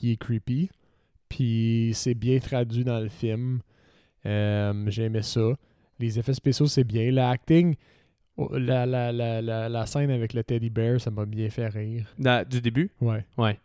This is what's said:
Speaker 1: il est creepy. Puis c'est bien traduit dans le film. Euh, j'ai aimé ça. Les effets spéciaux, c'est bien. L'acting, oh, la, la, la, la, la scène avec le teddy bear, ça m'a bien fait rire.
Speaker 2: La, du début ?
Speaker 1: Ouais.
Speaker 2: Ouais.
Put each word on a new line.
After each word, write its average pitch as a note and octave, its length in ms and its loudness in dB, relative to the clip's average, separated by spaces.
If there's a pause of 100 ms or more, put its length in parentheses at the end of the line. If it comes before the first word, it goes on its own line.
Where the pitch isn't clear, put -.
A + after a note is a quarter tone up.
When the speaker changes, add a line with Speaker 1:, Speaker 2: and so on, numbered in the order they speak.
Speaker 1:
il A#2+ 100 2
est A2 80 0
creepy. B2 500 -2 (580)
Puis A2+ 680 2
c'est A#2+ 200 0
bien A#2+ 240 2
traduit B2 460 0
dans A#2+ 160 0
le A2 80 -4
film. A#2+ 500 -2 (680)
Euh, G#2 640 0
j'ai G#2+ 180 -2
aimé A2 180 0
ça. A2+ 260 0 (500)
Les A2+ 220 -2
effets C3+ 140 0
spéciaux, C#3 320 2
c'est C#3 180 2
bien. A2+ 260 0
L'acting, C3 640 4 (640)
oh, B2+ 200 -4
la, B2+ 300 0
la, B2 260 -2
la, A#2 300 -2
la, A2+ 260 -4
la A#2 180 -4
scène C#3+ 240 0
avec A#2 220 -2
le A#2 120 -2
teddy A#2 260 -2
bear, A2+ 300 2
ça A#2 100 -4
m'a G#2 140 -4
bien G#2+ 260 -4
fait A#2 180 -4
rire. A2 380 -6 (120)
Speaker 2:
La, B2 260 2
du B2+ 160 -2
début ? A#2+ 300 0 (100)
Speaker 1:
Ouais. A2 240 0 (120)
Speaker 2:
Ouais. G#2+ 280 2